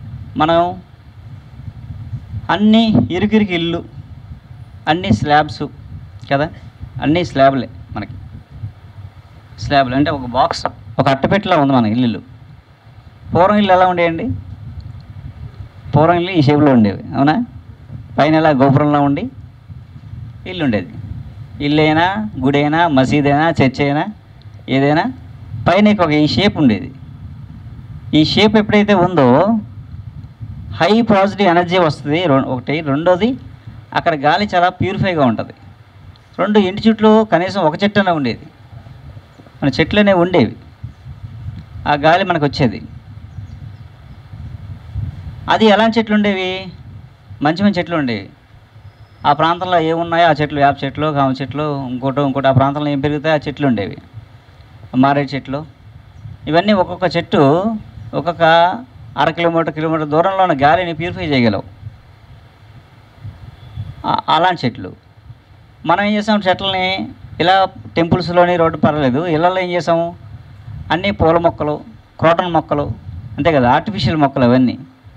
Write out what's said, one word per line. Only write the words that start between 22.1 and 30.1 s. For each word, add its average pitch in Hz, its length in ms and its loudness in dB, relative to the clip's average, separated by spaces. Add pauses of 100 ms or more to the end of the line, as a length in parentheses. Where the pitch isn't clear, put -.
గుడి 143 200 2
అయినా, 151 240 2
మసీదు 139 440 2
అయినా, 151 160 2 (120)
చర్చ్ 135 220 2
అయినా, 143 220 0 (640)
ఏదైనా 143 340 2 (640)
పైన 208 260 4 (100)
ఒక 160 80 0 (120)
ఈ 151 120 2
shape 202 220 2
ఉండేది. 120 320 2 (1300)
ఈ 151 40 6 (100)
shape 208 300 4
ఎప్పుడైతే 208 320 2 (120)
ఉందో 165 220 4 (1500)